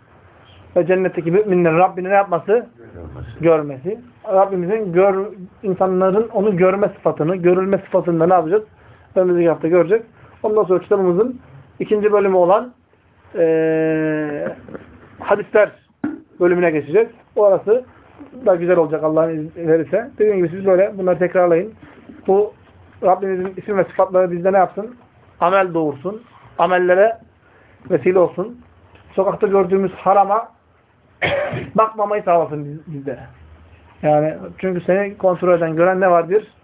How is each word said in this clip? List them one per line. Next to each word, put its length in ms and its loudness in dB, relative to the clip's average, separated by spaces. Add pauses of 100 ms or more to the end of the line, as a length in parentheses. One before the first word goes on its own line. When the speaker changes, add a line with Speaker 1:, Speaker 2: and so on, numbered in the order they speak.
(760)
Speaker 1:
ve 100 2
cennetteki 440 -2
müminlerin 480 2
Rabbini 300 0
ne 60 0
yapması? 520 0 (280)
Speaker 2:
Görmesi. 460 -16
Speaker 1:
Görmesi. 600 -2 (320)
Rabbimizin 600 0
gör-, 340 2 (360)
insanların 680 0
onu 280 0
görme 320 2
sıfatını, 480 -4
görülme 420 0
sıfatını 420 -2
da 60 2
ne 80 4
yapacağız? 280 0 (540)
Önümüzdeki 320 2
hafta 200 -2
göreceğiz. 340 2 (400)
Ondan 220 0
sonra 160 2
kitabımızın 600 0 (400)
ikinci 320 0
bölümü 240 2
olan, 360 2 (640)
eee, 1200 -2 (640)
hadisler 500 0 (680)
bölümüne 300 2
geçeceğiz. 380 0 (280)
Orası 480 2 (640)
da 80 6
güzel 220 2
olacak 280 0
Allah'ın 300 0
izin 340 -8
verirse. 500 0
Dediğim 180 2
gibi 120 0
siz 180 -8
böyle 320 4
bunları 200 0
tekrarlayın. 560 0 (520)
Bu 260 2 (500)
Rabbimizin 540 0
isim 220 -4
ve 60 0
sıfatları 460 0
bizde 220 -2
ne 60 4
yapsın? 360 -2 (460)
Amel 340 2
doğursun. 480 -4 (360)
Amellere 600 2 (720)
vesile 280 0
olsun. 420 -2 (540)
Sokakta 320 -2
gördüğümüz 480 0
harama 540 0 (760)
<coughs> 60 -2 (460)
bakmamayı 480 -2
sağlasın 420 -2
biz-, 300 -16
bizde. 240 -12 (840)
Yani 320 2 (240)
çünkü 220 -6
seni 380 -2
kontrol 400 2
eden, 180 -4
gören 240 2
ne 100 4
vardır? 360 2 (180)